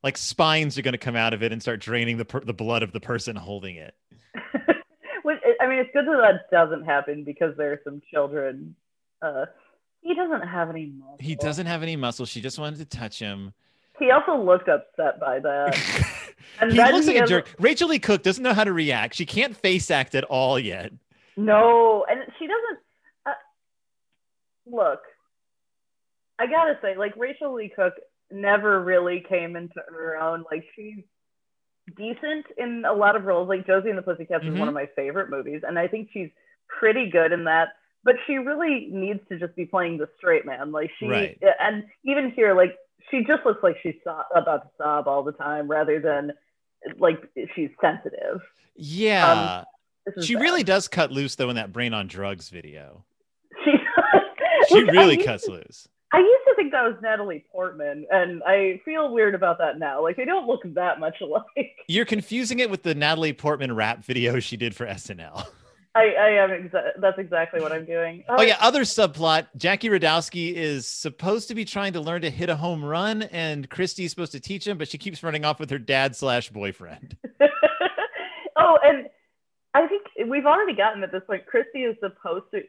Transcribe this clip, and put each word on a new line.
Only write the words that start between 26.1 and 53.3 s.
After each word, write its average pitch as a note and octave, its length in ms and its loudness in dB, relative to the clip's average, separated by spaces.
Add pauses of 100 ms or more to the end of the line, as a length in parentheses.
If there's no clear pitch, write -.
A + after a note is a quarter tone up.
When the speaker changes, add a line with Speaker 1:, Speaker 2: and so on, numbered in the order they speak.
Speaker 2:
I A#3+ 80 0
gotta D#4 340 2
say, G3 160 -4
like, G3+ 200 -4
Rachel C4+ 360 -6
Lee G#3+ 220 -8
Cook F3+ 180 0 (380)
never G3+ 520 2
really F3 440 0
came E3+ 280 -4
into E3+ 340 -14
her D#3+ 280 -8
own. E3 340 -4
Like, D#3+ 120 -8 (120)
she's G#3+ 280 -18 (960)
decent D4 480 -8 (120)
in A#3 300 -8
a G3+ 60 0
lot G#3 220 4
of G3+ 100 -4
roles. F3+ 220 0
Like, F#3+ 200 -2
Josie G3 220 2
and G3 80 -4
the F#3 40 -8
Pussycats E3+ 420 -6
is D#3+ 80 -6
one E3 160 -2
of - 0 -
Speaker 1:
Mm-hmm. D3 80 -4
Speaker 2:
my C#3+ 200 -8
favorite C#3+ 340 -4
movies, C#3+ 380 -8
and E3+ 120 -4
I F3 80 0
think G#3+ 260 -8
she's F3+ 160 -10 (380)
pretty A3 420 0
good E3 220 4
in E3+ 140 -2
that. D#3+ 240 4 (340)
But B3 120 8 (120)
she C#4+ 80 -2
really C#4+ 560 -2
needs G3 280 -4 (100)
to F3+ 100 -8
just E3+ 160 -8
be F3+ 100 -8
playing E3+ 320 -2
the D3 100 -6 (100)
straight E3 280 2
man. C#3 260 -8
Like, D#3 280 -4
she, G#3+ 80 -6
Speaker 1:
Right. - 320 -2 (200)
Speaker 2:
and G#3+ 240 0 (200)
even C4+ 280 0
here, G#3+ 220 4
like, F#3 220 6 (360)
she B3+ 140 0
just D#4 200 2
looks A3 180 0
like E3+ 180 4
she's E3+ 220 -6
so-, D#3+ 180 -8 (140)
about D#3+ 280 2
to - 140 -20
sob D3 300 0
all C#3 160 0
the D3 80 -4
time, D3 360 -6
rather D3+ 320 0
than, D3 320 -2 (680)
like, E3+ 180 4 (380)
she's D3+ 140 -4 (120)
sensitive. D#3+ 600 -2 (340)
Speaker 1:
Yeah. D#3 840 2
Speaker 2:
Um, F2 60 -16 (400)
this G3 120 -10
is E3+ 80 -4
Speaker 1:
She A#3 100 0
Speaker 2:
bad. A3+ 60 0
Speaker 1:
really E4+ 220 2
does F#3+ 240 2
cut D3+ 240 0
loose, C#3 240 -4
though, B2+ 140 -2
in A#2+ 60 -4
that G#2+ 160 -6
Brain A#2 220 -4
on G2+ 140 -4
Drugs G2 420 -8
video. D2+ 600 -20
Speaker 2:
<laughs> - 60 -20 (480)